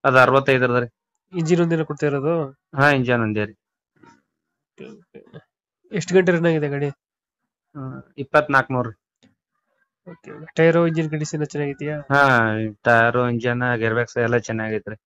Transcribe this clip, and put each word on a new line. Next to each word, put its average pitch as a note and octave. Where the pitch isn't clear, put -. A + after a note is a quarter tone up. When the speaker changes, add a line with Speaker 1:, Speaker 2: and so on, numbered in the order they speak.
Speaker 1:
ಅದು C3
ಅರವತ್ತೈದರದು B2+
ರೀ. B2
Speaker 2:
ಇಂಜಿನ್ E3+
ಒಂದೇನ E3
ಕೊಡ್ತಾ D3+
ಇರೋದು? C#3
Speaker 1:
ಹಾ, C#3
ಇಂಜಿನ್ B2+
ಒಂದೇ G#2+
ರೀ. G#2
Speaker 2:
ಓಕೆ, -
ಓಕೆ. -
ಎಷ್ಟ್ F3
ಗಂಟೆ F#3
ರನ್ E3+
ಆಗಿದೆ D#3
ಗಾಡಿ? C#3+
Speaker 1:
ಹ್ಮ್, C3
ಇಪ್ಪತ್ನಾಲ್ಕುನೂರು C3+
ರೀ. A2
Speaker 2:
ಓಕೆ, -
ಓಕೆ. D#3
ಟೈರು, E3
ಇಂಜಿನ್ D#3+
ಕಂಡೀಷನ್ D#3
ಎಲ್ಲ D3+
ಚೆನ್ನಾಗಿದೆಯಾ? D3
Speaker 1:
ಹಾ, C#3+
ಟೈರು, A#2+
ಇಂಜಿನ್, A#2+
ಗೇರ್ A2+
ಬಾಕ್ಸ್ A#2+
ಎಲ್ಲ A#2+
ಚೆನ್ನಾಗೈತ್ರಿ. A2